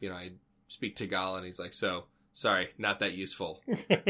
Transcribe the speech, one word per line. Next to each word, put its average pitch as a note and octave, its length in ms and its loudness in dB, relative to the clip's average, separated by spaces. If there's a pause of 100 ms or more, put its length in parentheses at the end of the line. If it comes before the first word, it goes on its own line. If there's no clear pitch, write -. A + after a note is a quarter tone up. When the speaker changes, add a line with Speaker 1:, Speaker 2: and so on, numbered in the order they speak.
Speaker 1:
you G2+ 100 -4
know, F2+ 60 -6
I F2+ 160 -10 (360)
speak - 280 -6
Tagalog." F#2+ 420 0
And F#2 80 -6
he's F2+ 120 -10
like, F2 140 -6
"So, F2+ 340 0 (260)
sorry, F#2+ 460 2
not G2+ 220 2
that G2 140 0
useful." F2+ 500 -4
Speaker 2:
<laughs> - 240 -2 (220)